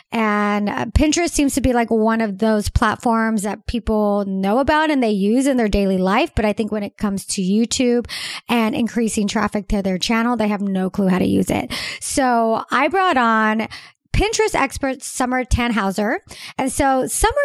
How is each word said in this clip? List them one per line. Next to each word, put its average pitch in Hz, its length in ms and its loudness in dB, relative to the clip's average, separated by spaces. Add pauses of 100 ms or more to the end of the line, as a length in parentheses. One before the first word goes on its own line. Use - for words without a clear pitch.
(120)
And, 208 580 0
uh, - 160 -4
Pinterest 311 440 2
seems 277 260 0
to 269 40 -2
be, 254 120 2
like, 233 180 0
one 226 300 2
of 202 180 -2
those 220 320 2
platforms 226 720 0
that 202 240 -6
people 208 580 0
know 196 360 0
about 311 300 2
and 277 120 2
they 226 80 2
use 214 380 2
in 269 80 2
their 226 120 2
daily 196 300 2
life. 202 380 2
But 220 80 0
I 208 80 2
think 208 180 -4
when 208 140 -4
it 196 120 -12
comes 196 300 -4
to - 160 -4
YouTube 233 640 2 (420)
and 226 280 0
increasing 220 500 0
traffic 208 420 -2
to 208 140 0
their 185 160 -2
channel, 233 380 0
they 214 120 0
have 208 140 -2
no 190 280 -2
clue 196 180 0
how 185 100 2
to 190 80 2
use 190 240 2
it. - 220 -2 (280)
So 233 720 0
I 262 160 2
brought 359 300 2
on 226 260 2 (720)
Pinterest 440 420 2
expert 269 480 -2
Summer 254 400 -2
Tannhauser. 226 760 0 (400)
And 269 120 -2
so 269 360 0
Summer - 260 0 (120)